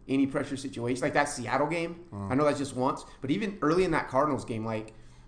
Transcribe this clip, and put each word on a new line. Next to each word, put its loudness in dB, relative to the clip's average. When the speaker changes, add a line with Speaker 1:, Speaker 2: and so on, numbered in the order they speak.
Speaker 1:
any 4
pressure -2
situation, -2
like 2
that 4
Seattle 0
game. -4
Speaker 2:
Mm. -4
Speaker 1:
I 2
know 4
that's 4
just -4
once, 0
but -2
even -2
early 4
in 0
that 0
Cardinals 2
game, -4
like, -4